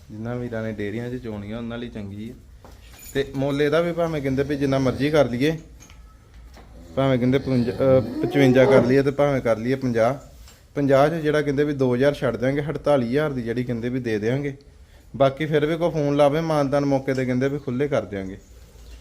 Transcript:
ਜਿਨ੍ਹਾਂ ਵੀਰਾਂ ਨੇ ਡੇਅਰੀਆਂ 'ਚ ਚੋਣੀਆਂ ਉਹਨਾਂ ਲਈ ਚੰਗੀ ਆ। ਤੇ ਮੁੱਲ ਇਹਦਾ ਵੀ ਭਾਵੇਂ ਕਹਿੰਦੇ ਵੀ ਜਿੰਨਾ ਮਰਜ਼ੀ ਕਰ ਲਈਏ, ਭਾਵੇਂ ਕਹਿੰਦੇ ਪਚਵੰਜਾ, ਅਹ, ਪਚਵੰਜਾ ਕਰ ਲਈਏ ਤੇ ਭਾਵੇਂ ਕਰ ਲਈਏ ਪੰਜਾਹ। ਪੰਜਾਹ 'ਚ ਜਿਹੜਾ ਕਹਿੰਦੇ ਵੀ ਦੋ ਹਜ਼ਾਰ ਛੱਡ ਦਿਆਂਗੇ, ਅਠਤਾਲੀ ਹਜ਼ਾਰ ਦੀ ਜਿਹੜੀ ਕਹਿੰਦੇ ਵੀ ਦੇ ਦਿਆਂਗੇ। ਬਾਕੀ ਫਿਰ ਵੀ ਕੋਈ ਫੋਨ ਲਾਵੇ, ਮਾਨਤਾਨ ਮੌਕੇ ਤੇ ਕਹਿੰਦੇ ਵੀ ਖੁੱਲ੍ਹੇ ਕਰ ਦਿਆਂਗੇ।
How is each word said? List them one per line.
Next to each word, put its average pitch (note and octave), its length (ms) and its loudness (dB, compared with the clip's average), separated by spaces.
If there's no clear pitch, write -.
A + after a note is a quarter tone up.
ਜਿਨ੍ਹਾਂ A2+ 260 -8
ਵੀਰਾਂ A#2 260 -6
ਨੇ A2 100 -6
ਡੇਅਰੀਆਂ G#2+ 380 -6
'ਚ B2+ 60 -8
ਚੋਣੀਆਂ G#2+ 420 -10
ਉਹਨਾਂ A#2 200 -10
ਲਈ A#2+ 100 -10
ਚੰਗੀ G#2 420 -12
ਆ। C3 40 -18
ਤੇ C3+ 220 -4
ਮੁੱਲ C#3+ 260 -2
ਇਹਦਾ D3+ 180 2
ਵੀ E3+ 120 -2
ਭਾਵੇਂ D#3+ 300 -4
ਕਹਿੰਦੇ C3+ 200 -2
ਵੀ C#3+ 140 -2
ਜਿੰਨਾ C3+ 220 0
ਮਰਜ਼ੀ C3 320 0
ਕਰ C#3+ 180 4
ਲਈਏ, C#3+ 300 -2
ਭਾਵੇਂ C3 220 2
ਕਹਿੰਦੇ B2+ 200 2
ਪਚਵੰਜਾ, B2+ 340 0
ਅਹ, C3 540 2
ਪਚਵੰਜਾ C3 380 6
ਕਰ C3 200 6
ਲਈਏ C3+ 180 4
ਤੇ C#3+ 80 0
ਭਾਵੇਂ C#3 300 0
ਕਰ A#2 160 2
ਲਈਏ A#2+ 180 -2
ਪੰਜਾਹ। B2 400 2
ਪੰਜਾਹ C#3 340 4
'ਚ D#3+ 40 0
ਜਿਹੜਾ D3+ 300 0
ਕਹਿੰਦੇ C#3+ 220 0
ਵੀ D3 80 -2
ਦੋ C3 220 0
ਹਜ਼ਾਰ C#3 200 2
ਛੱਡ A#2+ 220 -2
ਦਿਆਂਗੇ, C3+ 240 -2
ਅਠਤਾਲੀ C#3+ 480 0
ਹਜ਼ਾਰ D3 240 -2
ਦੀ B2+ 100 -6
ਜਿਹੜੀ A#2 220 -4
ਕਹਿੰਦੇ A#2+ 240 -4
ਵੀ B2+ 120 -4
ਦੇ A2+ 180 -2
ਦਿਆਂਗੇ। C3+ 380 -2
ਬਾਕੀ C#3 300 0
ਫਿਰ D3 200 2
ਵੀ E3 100 0
ਕੋਈ E3 140 0
ਫੋਨ C#3+ 260 0
ਲਾਵੇ, D3 240 4
ਮਾਨਤਾਨ C#3+ 440 0
ਮੌਕੇ C#3 300 0
ਤੇ C3 120 -2
ਕਹਿੰਦੇ B2+ 220 0
ਵੀ C#3+ 100 -4
ਖੁੱਲ੍ਹੇ C#3 300 -4
ਕਰ A#2+ 160 0
ਦਿਆਂਗੇ। F#2+ 340 -10